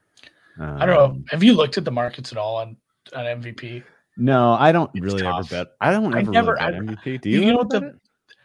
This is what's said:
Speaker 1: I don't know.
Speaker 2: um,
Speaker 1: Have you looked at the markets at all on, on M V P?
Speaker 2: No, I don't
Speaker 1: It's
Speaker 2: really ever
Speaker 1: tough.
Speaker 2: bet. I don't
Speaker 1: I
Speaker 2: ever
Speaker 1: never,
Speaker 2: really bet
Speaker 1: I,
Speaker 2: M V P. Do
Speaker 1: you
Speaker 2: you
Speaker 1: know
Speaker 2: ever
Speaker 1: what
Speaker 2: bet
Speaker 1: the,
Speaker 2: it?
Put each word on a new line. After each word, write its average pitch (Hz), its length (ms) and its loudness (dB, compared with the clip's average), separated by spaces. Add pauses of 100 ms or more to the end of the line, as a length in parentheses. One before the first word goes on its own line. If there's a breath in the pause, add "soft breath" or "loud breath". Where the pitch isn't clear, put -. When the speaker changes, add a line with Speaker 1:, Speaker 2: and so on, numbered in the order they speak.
(580 soft breath)
Speaker 1:
I 151 260 -6
don't 180 120 0
know. 143 100 6
Speaker 2:
um, 135 240 -4
Speaker 1:
Have 160 140 -2
you 240 100 8
looked 156 240 0
at 170 80 -4
the 127 60 -4
markets 120 400 -6
at 113 80 -8
all 107 160 -4
on, 113 200 -8 (380)
on 123 140 -8
M 120 120 -6
V 120 120 -12
P? 120 320 -14 (340 soft breath)
Speaker 2:
No, 120 360 4
I 135 180 6
don't 165 240 2
Speaker 1:
It's 90 80 -6
Speaker 2:
really 98 240 -2
ever 90 140 -2
Speaker 1:
tough. 82 100 -10
Speaker 2:
bet. 87 160 -6 (120)
I 135 120 2
don't 208 240 0
Speaker 1:
I 120 60 0
Speaker 2:
ever 104 100 -2
Speaker 1:
never, 233 220 2
Speaker 2:
really - 120 -4
bet 175 80 -2
Speaker 1:
I, - 40 -10
Speaker 2:
M 104 100 -8
V 110 160 -10
P. 131 160 -6
Do 101 100 -6
Speaker 1:
you 135 120 4
Speaker 2:
you 196 40 4
Speaker 1:
know 220 40 4
Speaker 2:
ever 240 100 4
Speaker 1:
what 226 100 -2
Speaker 2:
bet 214 120 0
Speaker 1:
the, 185 80 -8
Speaker 2:
it? - 60 -20 (500 soft breath)